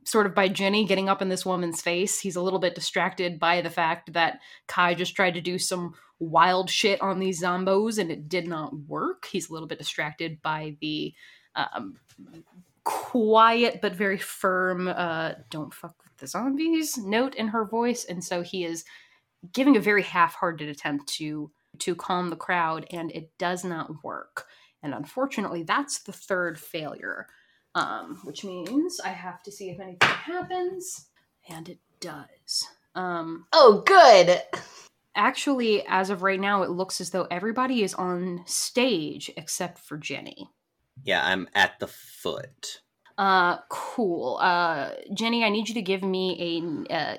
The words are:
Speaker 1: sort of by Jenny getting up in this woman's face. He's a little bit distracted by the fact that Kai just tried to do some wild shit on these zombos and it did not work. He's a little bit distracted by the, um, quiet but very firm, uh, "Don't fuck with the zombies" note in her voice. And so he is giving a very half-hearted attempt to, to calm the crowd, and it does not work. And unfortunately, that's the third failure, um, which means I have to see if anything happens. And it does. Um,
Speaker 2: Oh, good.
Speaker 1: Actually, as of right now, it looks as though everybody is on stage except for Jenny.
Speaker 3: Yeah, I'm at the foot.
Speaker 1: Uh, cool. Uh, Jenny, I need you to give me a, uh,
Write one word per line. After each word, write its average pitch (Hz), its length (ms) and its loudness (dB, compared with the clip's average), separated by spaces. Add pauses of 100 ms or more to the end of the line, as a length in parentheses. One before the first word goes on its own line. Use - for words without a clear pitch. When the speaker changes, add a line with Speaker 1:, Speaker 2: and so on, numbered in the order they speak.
Speaker 1:
sort 214 220 2
of 190 80 -2
by 196 140 4
Jenny 196 380 2
getting 190 220 2
up 196 140 0
in 190 60 -2
this 185 160 -4
woman's 180 380 -2
face. 175 380 0
He's 180 160 -6
a 175 40 -2
little 185 200 0
bit 175 160 0
distracted 175 640 -2
by 175 220 4
the 170 80 -6
fact 165 420 -2
that 165 260 0 (300)
Kai 180 260 2
just 175 220 -4
tried 180 180 2
to 175 60 -6
do 180 180 -4
some 175 360 -4 (260)
wild 175 500 4
shit 196 300 2
on 190 180 -2
these 185 240 -2
zombos 190 560 2
and 175 140 -2
it 151 160 -10
did 170 180 -2
not 160 260 -6 (160)
work. 180 380 -6
He's 170 240 -6
a - 20 -12
little 160 160 -12
bit 165 100 -10
distracted 156 640 -6
by 156 400 -6
the, 151 320 -6 (440)
um, - 400 -6 (880)
quiet 226 960 4
but 196 140 -2
very 196 240 0
firm, 185 680 -2
uh, 165 440 -2 (180)
"Don't 156 220 -10
fuck - 300 -18
with - 160 -20
the 135 80 -14
zombies" 294 720 -2
note 226 360 0
in 220 140 -4
her 220 160 -2
voice. 233 400 -2
And 180 180 -8
so 175 200 -4
he 175 220 -6
is 165 200 -8 (680)
giving 262 240 6
a 208 40 6
very 202 220 4
half-hearted 165 680 0
attempt 143 400 -6
to, 151 420 -8 (280)
to 180 160 -4
calm 180 360 -4
the 160 60 -6
crowd, 160 540 -2
and 170 220 -8
it 160 260 -12
does 180 260 -2
not 160 380 -8
work. - 440 -12 (360)
And 147 120 -6
unfortunately, 208 680 -4
that's 233 380 -2
the 196 120 -16
third 175 460 -4
failure, - 680 -10 (480)
um, 98 500 -6
which - 200 -14
means 202 560 -4
I - 100 -8
have 175 340 -12
to 196 80 -16
see 190 180 -12
if 175 100 -14
anything 185 180 -16 (100)
happens. 359 960 -6 (420)
And 165 200 -14
it 180 100 -16 (220)
does. - 680 -8 (260)
Um, 170 580 -6
Speaker 2:
Oh, 240 340 10
good. 185 560 10 (720)
Speaker 1:
Actually, 240 720 2
as 190 240 0
of 185 120 -4
right 190 180 2
now, 196 220 2
it - 80 0
looks 185 300 -4
as 175 100 -8
though 175 200 -2
everybody 226 520 0
is 185 120 -2
on 180 520 -4
stage - 880 -2
except 175 420 -8
for - 180 -14
Jenny. - 540 -12 (520)
Speaker 3:
Yeah, 87 220 2
I'm 92 300 0
at 95 260 2
the 104 80 -4
foot. - 920 -12 (380)
Speaker 1:
Uh, 185 400 4 (100)
cool. 170 720 -2
Uh, 165 500 2 (240)
Jenny, 226 300 0
I 220 40 4
need 208 200 0
you 226 60 -8
to 233 80 -4
give 185 200 -2
me 175 840 -4
a, - 60 -4
uh, 151 240 -4